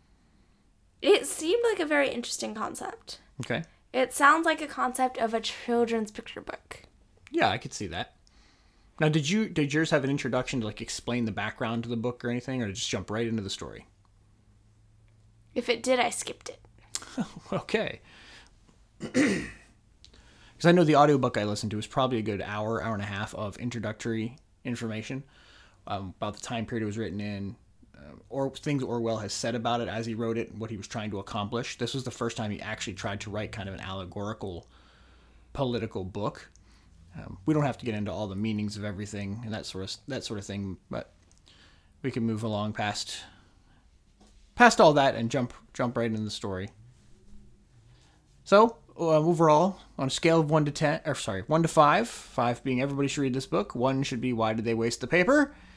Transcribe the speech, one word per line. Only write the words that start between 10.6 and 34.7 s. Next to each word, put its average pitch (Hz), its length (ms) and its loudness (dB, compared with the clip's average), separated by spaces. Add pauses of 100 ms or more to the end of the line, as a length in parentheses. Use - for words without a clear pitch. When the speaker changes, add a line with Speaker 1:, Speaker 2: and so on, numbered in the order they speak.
Speaker 2:
to, 113 40 -4
like, 107 160 -8
explain 120 440 -4
the 110 60 -2
background 113 520 -4
to 117 60 -8
the 120 80 -2
book 120 280 -4
or 120 60 0
anything, 123 320 -4
or 101 80 -4
just - 180 -6
jump 101 220 -4
right 117 160 0
into 113 160 -2
the 98 80 -6
story? - 340 -10 (1700)
Speaker 1:
If 240 160 -2
it 233 140 0
did, 254 160 4
I 220 100 2
skipped - 400 -8
it. - 100 -16 (560)
Speaker 2:
<laughs> 214 100 -2 (280)
Okay. - 480 -4 (1000)
<clears throat> - 140 -10
'Cause - 1600 -2
I - 20 8
know 175 120 8
the 151 120 6
audiobook 139 420 6
I 104 60 0
listened 104 280 -2
to 107 60 -4
was 107 100 -6
probably 131 320 0
a 107 40 -2
good 101 180 -2
hour, 107 400 -4
hour 110 120 -4
and 101 100 -4
a 104 40 -4
half 104 280 -6
of 104 220 -6
introductory 113 800 -4 (260)
information, 117 600 -6 (640)
um, 95 300 -6
about 104 180 -6
the - 60 -16
time 117 240 -6
period 110 180 -4
it 107 40 -2
was 104 100 -6
written 101 220 -6
in, 104 360 -8 (420)
uh, 71 160 -20 (160)
or 135 220 -2
things 143 300 -2
Orwell 113 360 -2
has 104 160 -6
said 117 220 -2
about 120 260 0
it 107 80 -4
as 113 160 -4
he 117 80 -4
wrote 113 240 -2
it 117 140 -4
and 101 100 -12
what 110 100 -8
he 110 60 -8
was 92 100 -12
trying 107 240 -6
to 101 80 -4
accomplish. 110 580 -4
This 120 160 -4
was 135 120 -4
the 120 60 -4
first 117 260 -4
time 107 140 -4
he 101 100 -6
actually 107 320 -8
tried 101 280 -6
to - 80 -10
write 104 220 -6
kind 98 160 -8
of 95 80 -8
an - 60 -12
allegorical 95 880 -8 (840)